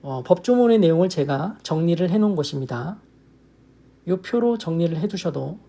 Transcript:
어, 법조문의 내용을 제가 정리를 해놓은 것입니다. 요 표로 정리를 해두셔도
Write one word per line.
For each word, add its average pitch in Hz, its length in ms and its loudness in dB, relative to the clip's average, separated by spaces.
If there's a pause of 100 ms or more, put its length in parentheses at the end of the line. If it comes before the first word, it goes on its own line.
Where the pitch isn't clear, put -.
어, 131 220 -8
법조문의 233 560 4
내용을 170 300 4
제가 147 540 -4
정리를 170 460 0
해놓은 208 260 2
것입니다. 139 640 -6 (1080)
요 185 140 0
표로 240 360 0
정리를 165 400 0
해두셔도 165 720 -4